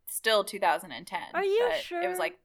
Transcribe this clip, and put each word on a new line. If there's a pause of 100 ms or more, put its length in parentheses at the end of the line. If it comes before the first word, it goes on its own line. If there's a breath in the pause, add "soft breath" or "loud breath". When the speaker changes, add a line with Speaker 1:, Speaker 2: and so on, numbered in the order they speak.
Speaker 1:
still
two
thousand
and
ten, (120)
Speaker 2:
Are
you
Speaker 1:
but
Speaker 2:
sure?
Speaker 1:
it
was,
like,